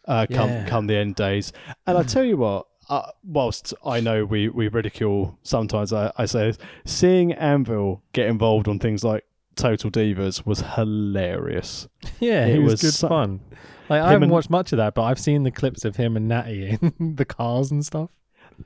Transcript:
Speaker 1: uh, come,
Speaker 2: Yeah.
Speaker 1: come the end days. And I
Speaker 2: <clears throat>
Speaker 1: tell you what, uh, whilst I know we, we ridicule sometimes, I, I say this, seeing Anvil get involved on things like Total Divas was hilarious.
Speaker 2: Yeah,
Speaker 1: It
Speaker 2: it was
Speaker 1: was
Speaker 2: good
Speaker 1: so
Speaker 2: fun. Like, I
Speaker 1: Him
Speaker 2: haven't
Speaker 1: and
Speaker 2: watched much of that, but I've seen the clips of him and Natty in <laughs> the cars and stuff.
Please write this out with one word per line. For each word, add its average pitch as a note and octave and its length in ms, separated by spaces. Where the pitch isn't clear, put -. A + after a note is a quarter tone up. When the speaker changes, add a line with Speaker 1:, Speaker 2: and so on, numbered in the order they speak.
Speaker 1:
uh, A2+ 200
come, A#2+ 220
Speaker 2:
Yeah. A2+ 180
Speaker 1:
come A2 200
the G#2+ 80
end G#2 180
days. G2 380
And F3+ 100
I F3 60
Speaker 2:
<clears throat> B2 120
Speaker 1:
tell C4 100
you A3+ 140
what, G2+ 280
uh, - 240
whilst C3+ 520
I A#2+ 140
know A2 240
we, G#2 240
we A2+ 180
ridicule G2+ 800
sometimes, G#2+ 480
I, G#2 240
I A#2 100
say A2 220
this, A2+ 100
seeing F3+ 500
Anvil A#2 680
get A#2+ 140
involved A2 400
on G#2 140
things G#2+ 240
like A2 200
Total A2+ 340
Divas G2 560
was G#2 180
hilarious. G2 1120
Speaker 2:
Yeah, G#3+ 280
Speaker 1:
It A#2+ 100
Speaker 2:
it - 20
was B2+ 140
Speaker 1:
was G#2+ 100
Speaker 2:
good D3+ 120
Speaker 1:
so - 140
Speaker 2:
fun. G#2+ 320
Like, D3+ 100
I - 40
Speaker 1:
Him F3+ 60
Speaker 2:
haven't D3 120
Speaker 1:
and E3+ 80
Speaker 2:
watched E3 180
much F3+ 220
of B2+ 60
that, G#2+ 160
but A#2 80
I've A#2 160
seen D3 260
the B2+ 60
clips B2+ 340
of G#2+ 120
him A#2 200
and A2 120
Natty A2+ 500
in E3 160
<laughs> - 20
the C3+ 80
cars B2 460
and D3 140
stuff. D#3 260